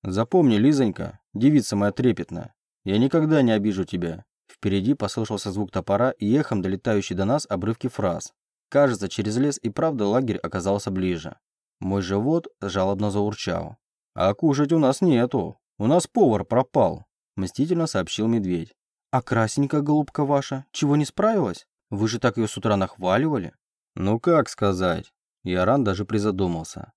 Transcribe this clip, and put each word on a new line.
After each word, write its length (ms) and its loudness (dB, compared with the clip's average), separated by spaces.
"Запомни, 520 2
Лизонька, 640 2
девица 420 2
моя 160 2
трепетная, 640 -2
я 140 0
никогда 440 2
не 100 4
обижу 320 0
тебя". 420 -6
Впереди 440 -2
послышался 580 -4
звук 200 -6
топора 400 0
и 220 -2
эхом 280 0
долетающий 540 -2
до 100 0
нас 240 0
обрывки 380 -4
фраз. 460 -4
Кажется, 400 2
через 280 -4
лес 240 0
и 80 -4
правда 380 -2
лагерь 300 0
оказался 520 -4
ближе. 480 -4
Мой 220 -2
живот 460 -2
жалобно 500 -2
заурчал. 680 -4
"А 180 2
кушать 380 2
у 80 4
нас 220 2
нету. 580 2
У 100 -4
нас 200 2
повар 380 2
пропал", 600 0
мстительно 500 -2
сообщил 400 -2
медведь. 460 -2
"А 100 0
Красенька, 600 0
голубка 440 0
ваша, 460 -2
чего 240 0
не 100 2
справилась? 640 -2
Вы 180 -2
же 120 -4
так 180 0
ее 100 0
с 100 -10
утра 180 0
нахваливали". 800 0
"Ну 240 0
как 300 2
сказать?" 640 -2
Иоран 400 2
даже 200 -2
призадумался. 920 -2